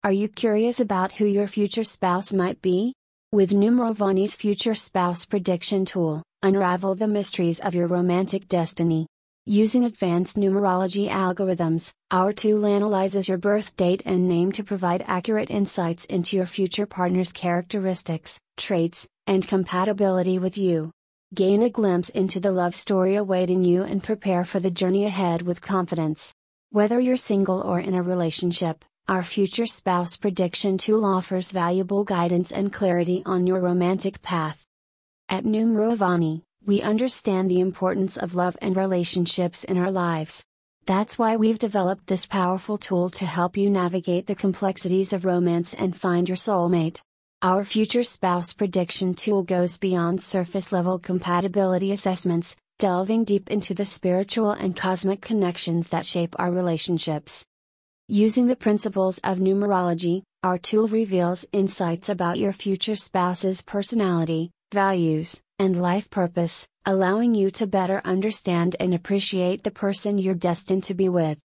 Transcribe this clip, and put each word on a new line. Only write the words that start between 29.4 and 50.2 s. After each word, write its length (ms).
spouse 500
prediction 600
tool 300
offers 440
valuable 540
guidance 480
and 180
clarity 540
on 220
your 140
romantic 600
path. 420
At 140
Numerovani, 1000
we 160
understand 680
the 100
importance 580
of 160
love 260
and 160
relationships 880
in 140
our 120
lives. 540
That's 340
why 180
we've 220
developed 500
this 180
powerful 500
tool 320
to 160
help 320
you 140
navigate 560
the 80
complexities 800
of 100
romance 480
and 240
find 320
your 80
soulmate. 640
Our 200
future 400
spouse 480
prediction 600
tool 280
goes 340
beyond 460